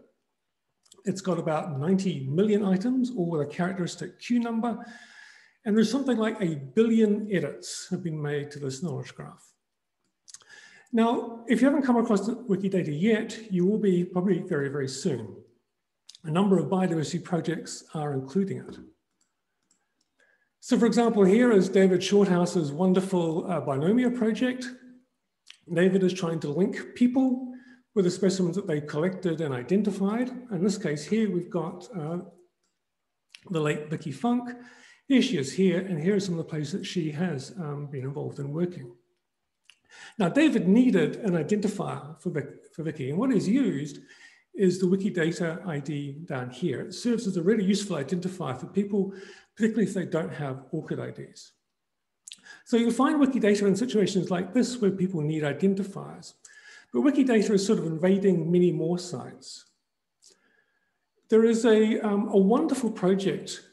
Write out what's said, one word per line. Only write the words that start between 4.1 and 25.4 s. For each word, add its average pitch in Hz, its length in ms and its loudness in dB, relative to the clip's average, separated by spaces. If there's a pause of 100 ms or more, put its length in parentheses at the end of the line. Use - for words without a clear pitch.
Q 240 200 0
number. 233 460 -4 (800)
And 214 120 2
there's 220 160 6
something 262 260 0
like 220 240 -2
a 165 140 0
billion 214 760 2
edits - 580 -4
have 180 140 -4
been 156 180 -6
made 143 300 -4
to 143 80 -14
this 135 240 -8
knowledge 127 320 -8
graph. - 380 -18 (1400)
Now, 233 560 0
if 233 120 4
you 254 80 6
haven't 285 180 2
come 240 120 4
across 220 280 2
the 247 100 -4
Wikidata 185 640 -2
yet, 202 520 0
you 175 140 2
will 214 140 2
be 185 240 2
probably 180 360 0
very, 143 300 -2
very 135 180 -4
soon. 110 480 -4 (880)
A 156 80 -6
number 190 260 4
of 151 100 0
biodiversity 175 560 -2
projects - 600 -6 (100)
are 147 200 -4
including 135 460 -4
it. - 180 -16 (1800)
So 226 200 0
for 233 60 4
example, 220 380 4
here 233 280 6
is 190 180 6
David 185 340 4
Shorthouse's 175 680 2
wonderful, 180 800 0
uh, 156 100 -2
Binomia 170 540 2
project. 247 540 -2 (1040)